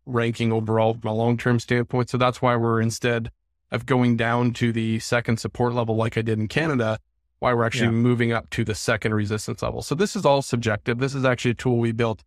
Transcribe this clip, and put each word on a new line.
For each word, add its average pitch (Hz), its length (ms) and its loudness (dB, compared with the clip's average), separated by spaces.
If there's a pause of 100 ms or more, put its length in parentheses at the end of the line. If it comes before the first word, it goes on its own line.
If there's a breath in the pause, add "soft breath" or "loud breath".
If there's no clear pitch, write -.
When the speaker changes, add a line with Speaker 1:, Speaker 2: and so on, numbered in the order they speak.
Speaker 1:
ranking 117 480 0
overall 110 400 2
from 113 160 -8
a 107 40 -2
long-term 117 460 2
standpoint. 120 500 -2
So - 80 -2
that's 127 240 0
why 123 140 2
we're, 117 240 2
instead 117 500 0 (420)
of 123 140 -4
going 123 320 4
down 120 340 0
to 117 200 0
the 113 280 -2
second 117 380 0
support 120 360 -2
level 113 220 0
like 113 220 -2
I 113 40 2
did 110 180 -2
in 107 80 -2
Canada, 123 520 0 (400)
why 127 140 2
we're 117 120 2
actually 120 220 0
Speaker 2:
Yeah. 117 40 2
Speaker 1:
moving 117 400 2
up 113 200 -4
to 117 120 -2
the 107 120 -4
second 110 380 0
resistance 107 480 -4
level. 117 200 -4
So 143 140 -4
this 196 200 0
is 185 100 -2
all 139 160 6
subjective. 117 580 -2
This 135 160 -2
is 131 100 0
actually 123 260 2
a 110 40 -4
tool 123 240 0
we 117 120 0
built 113 360 -2